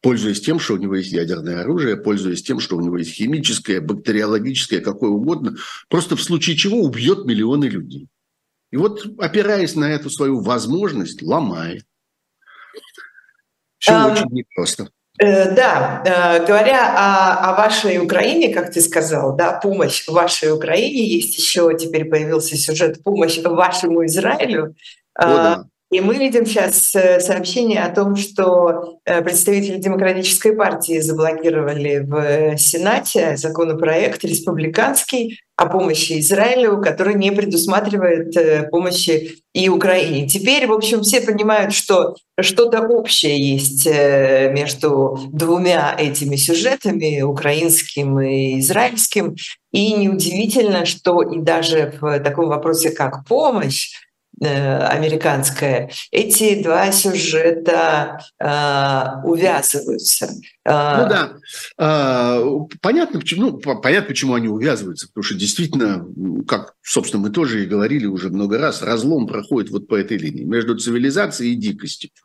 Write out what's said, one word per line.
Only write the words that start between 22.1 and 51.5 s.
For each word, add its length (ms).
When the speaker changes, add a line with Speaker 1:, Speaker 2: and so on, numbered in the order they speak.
Speaker 2:
сюжет 460
«Помощь 380
вашему 640
Израилю». 680
Speaker 1:
О, 80
Speaker 2:
Э, 40
Speaker 1:
да. 360
Speaker 2:
И 80
мы 160
видим 300
щас, 480
э, 240
сообщение 640
о 100
том, 220
что, 880
э, 160
представители 560
Демократической 800
партии 440
заблокировали 1000
в, 160
э, 420
Сенате 800
законопроект 880
республиканский 1120
о 120
помощи 520
Израилю, 600
который 320
не 180
предусматривает, 1040
э, 360
помощи 640
и 160
Украине. 580
Теперь, 380
в 80
общем, 300
все 180
понимают, 540
что 400
что-то 400
общее 720
есть, 320
э, 680
между 680
двумя 640
этими 420
сюжетами, 840
украинским 960
и 420
израильским. 720
И 220
неудивительно, 920
что 360
и 180
даже 600